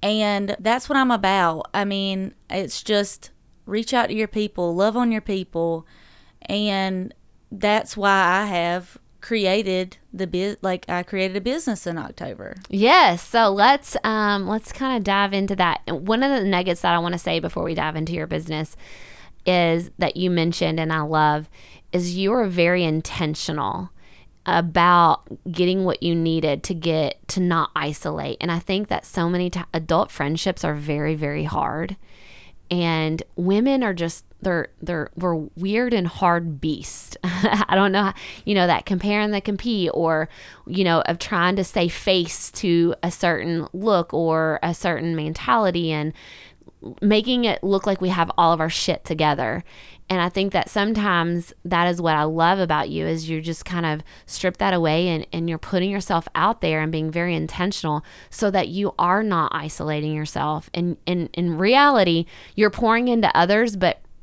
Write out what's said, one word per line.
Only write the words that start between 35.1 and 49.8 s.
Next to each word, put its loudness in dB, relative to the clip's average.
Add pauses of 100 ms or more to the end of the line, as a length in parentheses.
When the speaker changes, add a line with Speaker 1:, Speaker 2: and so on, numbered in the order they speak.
Speaker 2:
we're -2 (220)
weird 0
and 0
hard 0
beasts. -6
<laughs> -8
I 0
don't 4
know 2
how, 0 (300)
you 0
know, 4
that 2
compare 0
and 0
the -2
compete, -2
or, 0 (380)
you 0
know, 4
of 0
trying 0
to 0
say 0
face 0
to 2
a -2
certain -2
look 0
or 0
a -2
certain -2
mentality 0
and -4 (880)
making 2
it -2
look 0
like 0
we -2
have 0
all 6
of 0
our 0
shit -2
together. 0 (440)